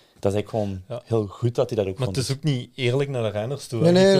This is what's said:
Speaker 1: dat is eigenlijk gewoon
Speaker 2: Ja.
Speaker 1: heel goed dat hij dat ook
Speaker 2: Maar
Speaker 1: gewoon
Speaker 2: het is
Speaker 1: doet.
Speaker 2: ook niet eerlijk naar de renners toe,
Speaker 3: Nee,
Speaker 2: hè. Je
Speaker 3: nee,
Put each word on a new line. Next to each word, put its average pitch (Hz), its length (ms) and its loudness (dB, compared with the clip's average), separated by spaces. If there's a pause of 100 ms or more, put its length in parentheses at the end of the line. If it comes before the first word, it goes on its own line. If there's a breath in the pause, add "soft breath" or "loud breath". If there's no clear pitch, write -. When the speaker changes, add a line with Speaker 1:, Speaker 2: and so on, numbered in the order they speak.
(200 soft breath)
Speaker 1:
dat 98 140 0
is 104 80 0
eigenlijk - 80 -18
gewoon 101 380 -4
Speaker 2:
Ja. 123 180 -10
Speaker 1:
heel 110 220 0
goed 120 280 -4
dat 127 140 0
hij 117 80 -4
dat 101 100 0
ook 95 120 -6
Speaker 2:
Maar 127 80 -2
Speaker 1:
gewoon 95 140 -6
Speaker 2:
het - 20 -4
is - 40 -4
Speaker 1:
doet. 135 100 -4
Speaker 2:
ook - 60 -10
niet 135 320 -2
eerlijk 135 340 0
naar 123 140 -4
de 110 60 -2 (100)
renners 127 280 -6
toe, 113 140 -4
Speaker 3:
Nee, 175 120 6
Speaker 2:
hè. 185 60 6
Je 190 60 6
Speaker 3:
nee, 196 140 6